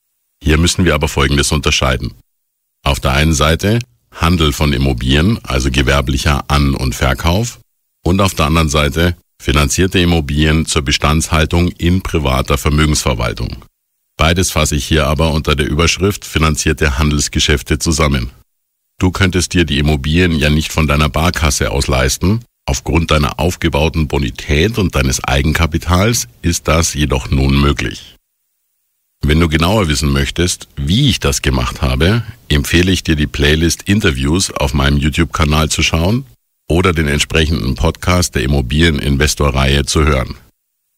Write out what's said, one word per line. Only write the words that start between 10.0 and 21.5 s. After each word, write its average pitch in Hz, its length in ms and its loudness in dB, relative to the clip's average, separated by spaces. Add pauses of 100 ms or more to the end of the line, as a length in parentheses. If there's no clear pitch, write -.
zur - 160 -2
Bestandshaltung 78 880 0
in 87 320 0
privater 67 560 -2
Vermögensverwaltung. 71 1080 -2 (540)
Beides 85 340 2
fasse 78 240 0
ich 69 80 -2
hier 76 240 0
aber 78 240 0
unter 73 240 0
der 69 140 -2
Überschrift 85 560 -2
finanzierte 76 720 0
Handelsgeschäfte 73 840 0
zusammen. 73 520 0 (680)
Du 92 120 2
könntest 90 420 0
dir 87 100 2
die 73 160 -2
Immobilien 76 580 2
ja 76 120 0
nicht 76 240 0
von 80 120 0
deiner 73 220 2
Barkasse 76 640 -2